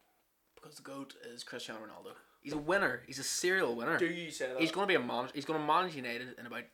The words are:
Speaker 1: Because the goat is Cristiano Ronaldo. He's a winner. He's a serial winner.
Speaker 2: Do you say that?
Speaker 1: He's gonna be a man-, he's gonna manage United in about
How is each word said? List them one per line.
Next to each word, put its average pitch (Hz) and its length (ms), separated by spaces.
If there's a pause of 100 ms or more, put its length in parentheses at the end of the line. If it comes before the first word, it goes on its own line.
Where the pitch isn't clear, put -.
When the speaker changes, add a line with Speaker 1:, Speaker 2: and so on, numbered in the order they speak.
(560)
Speaker 1:
Because - 200
the 135 80
goat 139 300 (200)
is 120 120
Cristiano 117 340
Ronaldo. 107 320 (300)
He's 139 100
a 151 60
winner. 151 500
He's 135 120
a 135 40
serial 180 500
winner. 151 240
Speaker 2:
Do 180 80
you 170 260
say - 180
that? 127 100
Speaker 1:
He's 160 140
gonna 196 120
be 190 100
a 151 40
man-, 123 340
he's 143 120
gonna 156 200
manage 165 300
United 123 420
in 117 80
about 120 280